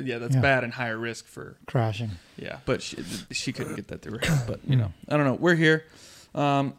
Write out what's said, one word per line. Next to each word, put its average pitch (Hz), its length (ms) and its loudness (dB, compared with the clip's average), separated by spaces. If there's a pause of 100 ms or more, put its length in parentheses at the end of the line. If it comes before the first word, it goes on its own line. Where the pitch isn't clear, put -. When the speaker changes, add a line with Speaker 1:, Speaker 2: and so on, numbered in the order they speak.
Speaker 1:
yeah, 120 160 -4
that's 120 160 0
Speaker 2:
Yeah. 131 60 6
Speaker 1:
bad 131 240 4
and 120 80 -6
higher 117 260 -4
risk 113 300 -8
for," - 300 -14 (100)
Speaker 2:
Crashing. 113 420 0 (260)
Speaker 1:
yeah, - 300 -10
but 123 160 0
she, - 140 -12 (340)
she - 220 -6
couldn't - 240 -6
get 104 100 -10
that - 160 -12
through 107 160 -10
her - 80 -2
head. 139 220 2
But, - 180 -6
you 135 80 2
Speaker 2:
Mm. 127 60 6
Speaker 1:
know, 98 120 -2 (160)
I 147 80 0
don't 147 100 4
know. 127 80 4
We're 170 200 4
here. 156 300 4 (500)
Um, 139 440 2